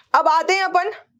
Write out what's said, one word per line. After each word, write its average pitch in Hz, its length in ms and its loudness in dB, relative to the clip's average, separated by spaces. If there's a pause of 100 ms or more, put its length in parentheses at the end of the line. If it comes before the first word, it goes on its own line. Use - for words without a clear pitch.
(140)
अब 311 140 2
आते 320 240 0
हैं 381 120 0
अपन 359 280 -2 (280)